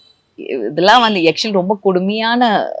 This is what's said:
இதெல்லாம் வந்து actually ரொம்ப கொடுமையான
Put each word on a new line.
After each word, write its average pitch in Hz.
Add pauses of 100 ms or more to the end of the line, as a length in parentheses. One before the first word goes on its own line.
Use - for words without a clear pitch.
(360)
இதெல்லாம் 160
வந்து 214
actually 165
ரொம்ப 196
கொடுமையான 208 (120)